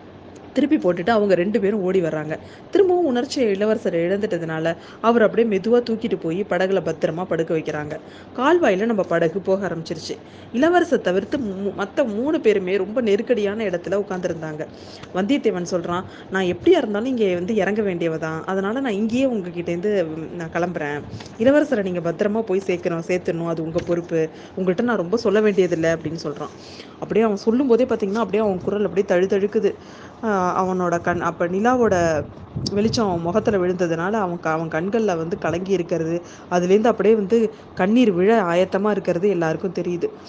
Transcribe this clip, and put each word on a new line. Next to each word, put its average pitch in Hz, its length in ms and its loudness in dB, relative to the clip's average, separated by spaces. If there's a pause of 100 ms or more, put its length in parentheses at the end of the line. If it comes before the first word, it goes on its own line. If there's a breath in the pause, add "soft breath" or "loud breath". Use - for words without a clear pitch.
(520)
திருப்பி 285 240 2
போட்டுட்டு 180 340 2
அவங்க 208 240 4
ரெண்டு 202 260 2
பேரும் 202 220 0
ஓடி 185 200 2
வர்றாங்க. 156 360 -4 (320 loud breath)
திரும்பவும் 359 340 4
உணர்ச்சியை 254 460 0
இளவரசர் 214 440 0
இழந்துட்டதுனால 165 840 -2 (240 loud breath)
அவர் 233 220 4
அப்படியே 202 360 4
மெதுவா 226 240 2
தூக்கிட்டு 220 400 -4
போய் 175 280 -2
படகுல 190 300 2
பத்திரமா 165 440 -2
படுக்க 165 300 -2
வைக்கிறாங்க. 151 440 -6 (380 loud breath)
கால்வாயில 247 500 4
நம்ம 214 160 2
படகு 170 360 0
போக 190 280 0
ஆரம்பிச்சிருச்சு. 165 500 -8 (360 loud breath)
இளவரசர் 320 480 4
தவிர்த்து 196 380 0
மூ-, 196 400 -4
மத்த 202 280 0
மூணு 254 340 -2
பேருமே 196 360 2
ரொம்ப 208 240 -2
நெருக்கடியான 208 640 0
இடத்துல 175 300 -4
உட்கார்ந்திருந்தாங்க. 170 720 -4 (480 loud breath)
வந்தியத்தேவன் 185 560 0
சொல்றான், 175 320 -2 (280 loud breath)
"நான் 190 140 0
எப்படியா 175 240 0
இருந்தாலும் 247 400 4
இங்கே 220 260 2
வந்து 180 200 -2
இறங்க 208 280 2
வேண்டியவ 170 360 -2
தான், 160 260 -6
அதனால 196 360 -2
நான் 254 120 -2
இங்கேயே 226 340 0
உங்ககிட்டேருந்து, 180 800 -2
ம், 156 320 -8
நான் 165 160 -8
கிளம்புறேன். 156 480 -4 (380 loud breath)
இளவரசரை 269 440 4
நீங்க 175 280 -4
பத்திரமா 208 300 -2
போய் 196 260 -2
சேர்க்கணும், 170 400 -2
சேர்த்துடணும், 175 400 -2
அது 165 160 -2
உங்க 160 240 -4
பொறுப்பு. 170 420 -2 (300 loud breath)
உங்கள்கிட்ட 185 240 0
நான் 233 140 0
ரொம்ப 180 200 0
சொல்ல 214 240 2
வேண்டியதில்லை" 175 500 2
அப்படின்னு 165 320 -4
சொல்றான். 143 300 -8 (480 loud breath)
அப்படியே 208 240 0
அவன் 208 120 0
சொல்லும் 247 300 2
போதே 233 180 4
பாத்தீங்கன்னா, 214 300 0
அப்படியே 214 280 0
அவன் 190 220 0
குரல் 196 200 0
அப்படியே 185 240 0
தழுதழுக்குது. 196 640 2 (500 loud breath)
ஆ, 196 240 2
அவனோட 180 520 0
கண், 175 200 -2
அப்ப 170 260 -2
நிலாவோட 190 800 2 (480)
வெளிச்சம் 220 360 0
அவன் 175 120 -2
முகத்துல 208 360 0
விழுந்ததுனால 180 560 0
அவன் 180 280 -2
க-, 160 100 -2
அவன் 160 180 0
கண்கள்ல 196 360 -2
வந்து 170 340 -2
கலங்கி 180 340 -2
இருக்கிறது, 170 500 0 (280 loud breath)
அதுலேருந்து 180 360 4
அப்படியே 220 280 4
வந்து 214 380 2 (220 loud breath)
கண்ணீர் 214 380 4
விழ 196 300 4
ஆயத்தமா 185 480 2
இருக்கிறது 185 380 0
எல்லாருக்கும் 165 440 0
தெரியுது. 175 380 -2 (180 loud breath)